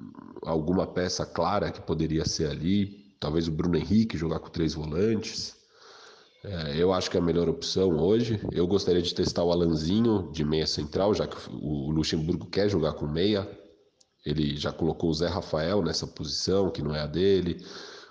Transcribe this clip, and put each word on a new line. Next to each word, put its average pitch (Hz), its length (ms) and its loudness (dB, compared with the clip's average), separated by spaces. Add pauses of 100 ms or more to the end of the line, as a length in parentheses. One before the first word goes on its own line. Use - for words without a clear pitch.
(440)
alguma 82 440 2
peça 90 380 -2
clara 87 460 0
que - 80 -12
poderia 80 460 0
ser 76 240 -2
ali. 92 560 0 (140)
Talvez 82 280 0
o 82 40 -2
Bruno 82 260 0
Henrique 101 400 2
jogar 78 220 -2
com - 100 -12
três 80 240 -2
volantes. 82 840 -2 (880)
É, 80 340 -6
eu 90 140 4
acho 90 180 0
que - 80 0
é - 20 4
a 87 40 2
melhor 85 240 2
opção 90 500 2
hoje. 110 440 2 (100)
Eu 87 140 2
gostaria 90 360 2
de 87 120 -2
testar 90 300 0
o 87 80 4
Alanzinho 87 800 2
de 76 120 -4
meia 78 240 2
central, 92 460 0
já 80 140 0
que - 100 -10 (140)
o, 71 360 -4
o 78 40 0
Luxemburgo 80 560 0
quer 101 200 2
jogar 80 260 2
com - 120 -6
meia. 95 420 0 (760)
Ele 73 320 0
já 71 140 -4
colocou 82 400 0
o - 20 2
Zé 82 140 0
Rafael 87 560 0
nessa 80 240 -2
posição, 90 640 0
que 71 100 -6
não 73 140 -2
é 76 60 -2
a 76 60 -4
dele. 87 560 2 (480)